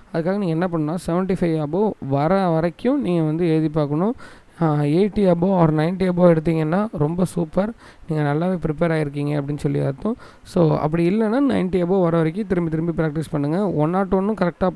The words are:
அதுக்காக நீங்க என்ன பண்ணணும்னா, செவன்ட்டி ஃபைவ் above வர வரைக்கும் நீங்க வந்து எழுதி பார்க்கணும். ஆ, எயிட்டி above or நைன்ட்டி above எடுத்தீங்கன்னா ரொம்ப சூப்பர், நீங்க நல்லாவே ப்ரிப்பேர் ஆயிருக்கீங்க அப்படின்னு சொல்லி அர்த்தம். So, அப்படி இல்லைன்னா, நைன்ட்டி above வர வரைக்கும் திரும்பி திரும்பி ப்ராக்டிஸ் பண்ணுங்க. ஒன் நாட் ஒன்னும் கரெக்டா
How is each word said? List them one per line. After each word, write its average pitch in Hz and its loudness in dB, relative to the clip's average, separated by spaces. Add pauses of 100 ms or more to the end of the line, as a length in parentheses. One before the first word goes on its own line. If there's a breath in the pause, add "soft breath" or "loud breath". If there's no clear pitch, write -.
(140 loud breath)
அதுக்காக 170 -2
நீங்க 180 -2
என்ன - -
பண்ணணும்னா, 165 -2 (120)
செவன்ட்டி 185 0
ஃபைவ் 160 0
above 185 -2 (180)
வர 170 2
வரைக்கும் 175 0
நீங்க 175 0
வந்து 160 0
எழுதி 156 2
பார்க்கணும். 156 0 (460 loud breath)
ஆ, 160 4
எயிட்டி 165 2 (100)
above 175 2
or 170 6 (100)
நைன்ட்டி 180 0
above 175 6
எடுத்தீங்கன்னா 160 0
ரொம்ப 170 0
சூப்பர், 180 -2 (340 loud breath)
நீங்க 151 0
நல்லாவே 180 0
ப்ரிப்பேர் 160 -2
ஆயிருக்கீங்க 147 -2
அப்படின்னு 143 -4
சொல்லி 143 -2
அர்த்தம். 143 -2 (280 loud breath)
So, 156 2
அப்படி 165 0
இல்லைன்னா, 220 0 (100)
நைன்ட்டி 185 0
above 185 2
வர 165 2
வரைக்கும் 165 -2
திரும்பி 175 -2
திரும்பி 160 -2
ப்ராக்டிஸ் 156 -4
பண்ணுங்க. 156 -2
ஒன் 151 0
நாட் 185 -2
ஒன்னும் 196 0
கரெக்டா 180 -2